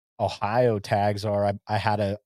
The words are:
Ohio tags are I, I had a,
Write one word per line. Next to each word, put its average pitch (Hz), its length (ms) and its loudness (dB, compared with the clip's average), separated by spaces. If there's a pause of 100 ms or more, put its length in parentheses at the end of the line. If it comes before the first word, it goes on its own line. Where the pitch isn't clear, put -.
(200)
Ohio 110 580 0
tags 101 460 0
are 101 220 0
I, 101 80 0 (140)
I 107 100 0
had 104 220 0
a, 98 260 -2